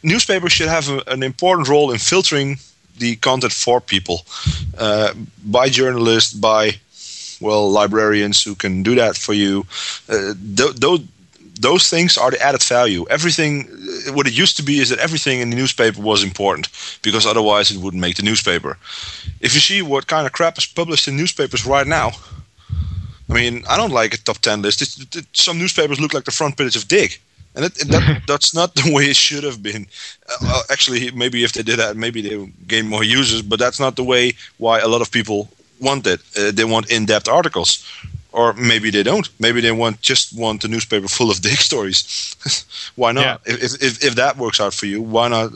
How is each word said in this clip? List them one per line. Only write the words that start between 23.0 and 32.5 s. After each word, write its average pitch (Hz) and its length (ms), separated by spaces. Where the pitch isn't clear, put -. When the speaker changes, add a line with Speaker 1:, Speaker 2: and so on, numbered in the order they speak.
Speaker 1:
I - 40
mean, 120 360
I 139 80
don't 214 140
like 113 220
a 113 40
top - 220
ten 104 220
list. 101 200
It's, - 180
it, 165 160
some - 260
newspapers 160 440
look 151 120
like 139 120
the 139 60
front 147 260
page 131 180
of 110 140
Dig. 170 300
And 135 80
it, 180 180
it, 147 60
that, 151 360
Speaker 2:
<laughs> - 40
Speaker 1:
that's - 260
not 170 220
the 151 180
way 143 120
it 139 100
should 147 300
have 120 180
been. 104 240
Uh, 123 120
uh, 127 280
actually, 123 420
maybe 120 340
if 113 80
they 113 100
did 113 160
that, 107 160
maybe 113 260
they 101 140
would 95 320